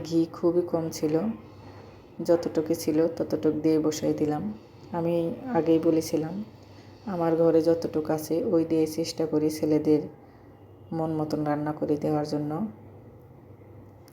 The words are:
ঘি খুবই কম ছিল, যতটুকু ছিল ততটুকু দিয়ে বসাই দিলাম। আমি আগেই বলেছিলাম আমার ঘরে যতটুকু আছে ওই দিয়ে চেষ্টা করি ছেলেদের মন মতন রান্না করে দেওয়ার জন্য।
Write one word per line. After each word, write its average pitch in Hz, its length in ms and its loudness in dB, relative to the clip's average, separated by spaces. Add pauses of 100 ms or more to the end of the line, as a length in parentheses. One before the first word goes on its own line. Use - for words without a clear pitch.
ঘি 165 280 2
খুবই 175 280 0
কম 165 280 -2
ছিল, 160 300 -2 (1040)
যতটুকু 165 500 2
ছিল 160 340 2
ততটুকু 156 520 0
দিয়ে 156 200 4
বসাই 156 340 0
দিলাম। 151 400 -2 (380)
আমি 170 420 0 (200)
আগেই 160 260 4
বলেছিলাম 160 640 0 (640)
আমার 170 300 0
ঘরে 165 260 6
যতটুকু 160 520 0
আছে 156 300 -2
ওই 170 220 2
দিয়ে 160 220 2
চেষ্টা 160 380 -4
করি 156 240 0
ছেলেদের 151 520 2 (920)
মন 160 240 -2
মতন 151 280 -2
রান্না 151 280 -2
করে 151 260 0
দেওয়ার 151 300 0
জন্য। 151 400 -4 (1500)